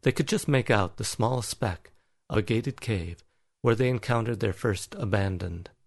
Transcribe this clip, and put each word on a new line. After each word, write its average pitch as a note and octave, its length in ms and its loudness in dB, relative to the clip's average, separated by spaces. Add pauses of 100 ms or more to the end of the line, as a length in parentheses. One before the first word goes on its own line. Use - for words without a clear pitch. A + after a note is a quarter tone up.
They C3 100 2
could C#3+ 160 0
just - 200 0
make C3 220 2
out G2+ 280 2
the A2 60 -6
small A#2+ 380 0
speck - 500 -4 (380)
of - 80 0
a A2 40 2
gated A#2 400 -2
cave F2 420 -4 (380)
where A2+ 140 4
they B2+ 140 4
encountered A#2 500 0
their G#2 140 0
first - 420 -2
abandoned. F#2+ 760 -2 (180)